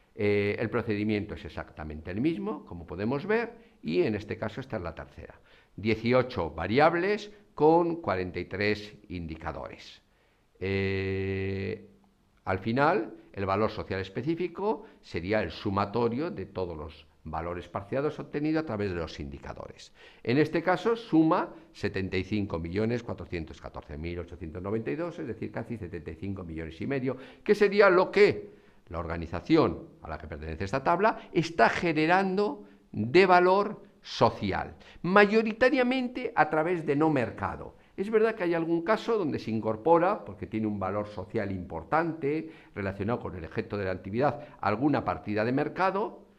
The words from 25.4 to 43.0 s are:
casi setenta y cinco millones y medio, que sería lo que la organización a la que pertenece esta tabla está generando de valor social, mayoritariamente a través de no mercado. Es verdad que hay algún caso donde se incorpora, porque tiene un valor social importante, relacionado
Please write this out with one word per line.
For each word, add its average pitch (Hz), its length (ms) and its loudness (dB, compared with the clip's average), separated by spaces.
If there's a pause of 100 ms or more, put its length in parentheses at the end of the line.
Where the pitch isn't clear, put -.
casi 117 260 -8
setenta 87 320 -10
y 82 60 -10
cinco 95 280 -8
millones 80 360 -10
y 107 60 -6
medio, 131 300 -2 (260)
que 208 120 4
sería 202 340 6
lo 180 220 6
que - 500 4 (280)
la 85 100 -6
organización 85 880 0 (140)
a - 60 -14
la 78 100 -6
que - 80 -14
pertenece 80 380 -8
esta 131 180 -2
tabla 175 500 0
está 175 360 4
generando 185 960 2 (260)
de 127 340 6
valor 185 600 6 (180)
social, 92 720 0 (280)
mayoritariamente 247 1300 4
a 156 160 4
través 160 340 0
de 143 120 2
no 156 120 4
mercado. 98 680 -2 (200)
Es 196 140 -4
verdad 220 240 4
que 208 80 -8
hay 175 100 2
algún 165 300 0
caso 214 340 0
donde 151 220 0
se - 140 -6
incorpora, 156 720 4
porque 98 240 -10
tiene 107 180 -2
un 104 140 -2
valor 98 260 -2
social 98 460 -4
importante, 139 960 -2 (240)
relacionado 101 460 -2